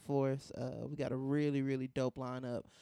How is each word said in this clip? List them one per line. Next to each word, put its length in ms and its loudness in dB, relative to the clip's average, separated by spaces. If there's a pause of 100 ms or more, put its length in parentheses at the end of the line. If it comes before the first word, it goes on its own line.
for 260 4
us. 200 -4
Uh, 360 -4
we 80 -6
got 160 0
a 60 0
really, 440 2
really 260 0
dope 280 0
lineup. 480 -4 (180)